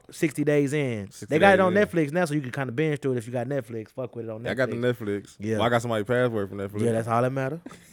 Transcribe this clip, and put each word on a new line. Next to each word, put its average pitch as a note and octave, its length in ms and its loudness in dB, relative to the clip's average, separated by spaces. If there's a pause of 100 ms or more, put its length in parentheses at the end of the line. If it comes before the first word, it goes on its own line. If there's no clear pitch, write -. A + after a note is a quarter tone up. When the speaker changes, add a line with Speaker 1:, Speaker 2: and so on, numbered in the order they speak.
(120)
Speaker 1:
sixty D#3 340 -2
Days D3 260 2
In. B2 400 -2
Speaker 2:
60 - 140 -16
Speaker 1:
They D3 140 2
got G3 160 8
it - 20 6
Speaker 2:
Days F#3+ 80 4
Speaker 1:
on F3+ 100 2
Speaker 2:
In. G#3 100 6
Speaker 1:
Netflix E3 280 0
now, F3+ 100 2
so D3 100 0
you D3+ 80 0
can B2 100 -6
kinda C3 200 -4
binge D3 300 -2
through C3+ 120 0
it B2 40 0
if A2+ 100 -6
you A#2+ 60 -8
got B2 140 -4
Netflix. A#2 420 -6
Fuck - 260 -10
with A#2 100 -8
it A2+ 60 -8
on A2 100 -10
Netflix. A#2 40 -10
Speaker 2:
Yeah, F#2+ 60 -2
I - 20 -4
got B2 160 0
the A#2 80 -4
Netflix. A#2 600 -2
Speaker 1:
Yeah. A2 180 -2
Speaker 2:
Well, G#2+ 100 2
I - 20 0
got A#2+ 120 4
somebody A2+ 240 -2
password A#2+ 420 0
from G2 120 -12
Netflix. G2+ 260 -6
Speaker 1:
Yeah, A#2 80 2
that's A2+ 160 -2
all A#2 120 4
that B2+ 120 0
matter. C3+ 260 -4 (340)